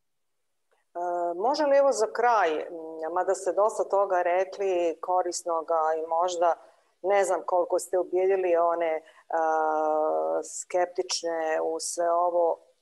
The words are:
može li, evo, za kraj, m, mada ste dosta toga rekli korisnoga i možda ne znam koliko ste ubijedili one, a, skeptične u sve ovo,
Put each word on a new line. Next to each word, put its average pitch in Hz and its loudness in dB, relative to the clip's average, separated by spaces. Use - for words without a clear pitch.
može 277 0
li, 277 4
evo, 277 6
za 214 0
kraj, 214 2
m, 160 -6
mada 185 0
ste 190 -2
dosta 202 2
toga 196 0
rekli 180 0
korisnoga 170 -2
i 160 -6
možda 170 0
ne 196 2
znam 175 0
koliko 180 0
ste 180 -2
ubijedili 180 2
one, 170 0
a, 165 0
skeptične 175 -4
u 160 -2
sve 170 -2
ovo, 170 2